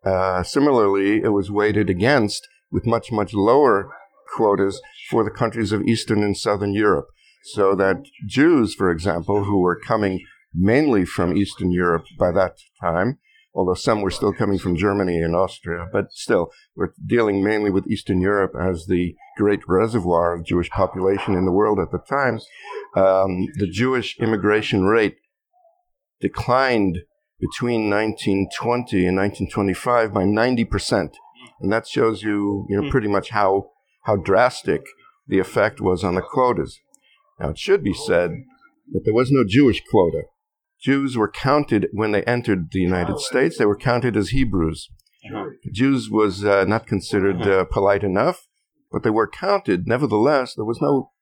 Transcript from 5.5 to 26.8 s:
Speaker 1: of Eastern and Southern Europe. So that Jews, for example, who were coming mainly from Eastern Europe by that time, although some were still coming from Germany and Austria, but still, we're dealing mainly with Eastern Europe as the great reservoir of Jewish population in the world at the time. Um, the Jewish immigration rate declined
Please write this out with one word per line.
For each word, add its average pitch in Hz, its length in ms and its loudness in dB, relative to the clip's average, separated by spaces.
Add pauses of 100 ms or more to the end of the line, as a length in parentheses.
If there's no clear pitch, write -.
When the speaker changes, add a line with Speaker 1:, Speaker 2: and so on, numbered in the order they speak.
Speaker 1:
of 107 120 -2
Eastern 110 380 0
and 101 160 0
Southern 101 360 -2
Europe. 101 340 0 (480)
So 98 200 4
that 95 280 0 (240)
Jews, 135 480 4
for 92 160 0
example, 87 540 -2
who 98 160 0
were 87 180 2
coming 101 400 -2 (340)
mainly 107 520 2
from 87 300 -2
Eastern 98 360 -2
Europe 87 340 0 (140)
by 92 120 2
that 90 260 0 (220)
time, 92 380 -2 (360)
although 92 200 0
some 110 280 0
were 95 100 0
still 101 220 -2
coming 101 240 0
from 87 200 -2
Germany 95 420 0
and 82 160 0
Austria, 87 560 -4
but 101 200 -2
still, 90 400 -2 (240)
we're 87 180 -6 (120)
dealing 101 380 2
mainly 104 260 0
with 92 180 0
Eastern 101 340 -2
Europe 98 380 0
as 87 280 -4
the 90 280 -2 (220)
great 101 300 2
reservoir 90 680 2
of 85 120 -8
Jewish 87 240 -2
population 95 680 -2
in 92 100 0
the 92 60 0
world 104 280 2
at 85 120 -4
the 87 80 -6
time. 131 400 -2 (560)
Um, 95 600 2
the 98 140 -2
Jewish 123 500 -2
immigration 107 680 2
rate 107 320 2 (1040)
declined 117 760 0 (400)